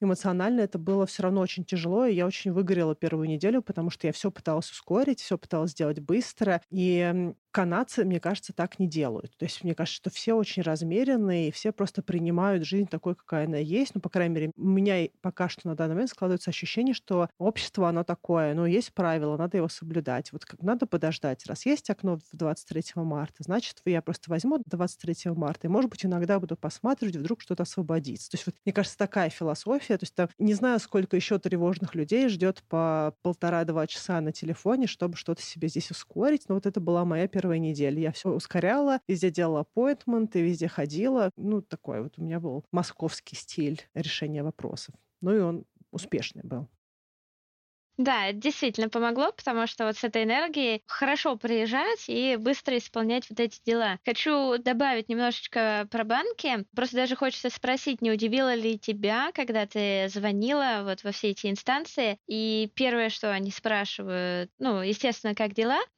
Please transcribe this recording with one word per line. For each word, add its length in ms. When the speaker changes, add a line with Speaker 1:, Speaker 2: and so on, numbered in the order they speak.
Speaker 1:
эмоционально 600
это 180
было 280
всё 180
равно 160
очень 240
тяжело, 420
и 80
я 120
очень 260
выгорела 420
первую 340
неделю, 340
потому 280
что 160
я 60
всё 180
пыталась 400
ускорить, 500
всё 180
пыталась 340
сделать 280
быстро, 600
и, 280
м, 380
канадцы, 520
мне 160
кажется, 320
так 260
не 100
делают. 480
То 80
есть 200
мне 100
кажется, 220
что 140
все 240
очень 280
размеренные, 840
и 20
все 220
просто 300
принимают 640
жизнь 220
такой, 300
какая 300
она 120
есть. 380
Ну, 40
по 80
крайней 260
мере, 220
у 120
меня 360
и 60
пока 280
что 200
на 60
данный 200
момент 160
складывается 400
ощущение, 440
что 340
общество, 500
оно 160
такое, 500
ну, 120
есть 280
правила, 420
надо 200
его 120
соблюдать. 640
Вот 120
как 180
надо 240
подождать. 600
Раз 200
есть 240
окно 280
в 40
двадцать 320
третьего 360
марта, 380
значит, 420
я 180
просто 280
возьму 360
двадцать 340
третьего 340
марта, 320
и, 40
может 200
быть, 160
иногда 320
буду 180
посматривать, 600
вдруг 260
что-то 220
освободится. 640
То 60
есть 100
вот, 80
мне 80
кажется, 260
такая 320
философия. 680
То 60
есть 100
там, 140
не 160
знаю, 240
сколько 380
ещё 240
тревожных 560
людей 320
ждёт 400
по 540
полтора-два 640
часа 320
на 120
телефоне, 540
чтобы 300
что-то 260
себе 260
здесь 220
ускорить. 580
Но 60
вот 120
это 140
была 240
моя 240
первая 300
неделя. 420
Я 120
всё 180
ускоряла, 800
везде 220
делала 300
аппоинтменты, 840
везде 260
ходила. 680
Ну, 260
такой 400
вот 160
у 40
меня 180
был 320
московский 640
стиль 440
решения 480
вопросов. 520
Ну, 120
и 60
он 240
успешный 520
был. 240
Speaker 2:
Да, 300
это 120
действительно 480
помогло, 440
потому 340
что 180
вот 140
с 60
этой 200
энергией 640
хорошо 500
приезжать 720
и 300
быстро 400
исполнять 500
вот 120
эти 260
дела. 400
Хочу 520
добавить 520
немножечко 800
про 140
банки. 600
Просто 220
даже 200
хочется 340
спросить, 500
не 100
удивило 440
ли 240
тебя, 560
когда 320
ты 420
звонила 760
вот 200
во 80
все 180
эти 200
инстанции, 680
и 480
первое, 360
что 220
они 180
спрашивают, 1080
ну, 220
естественно, 540
как 180
дела, 280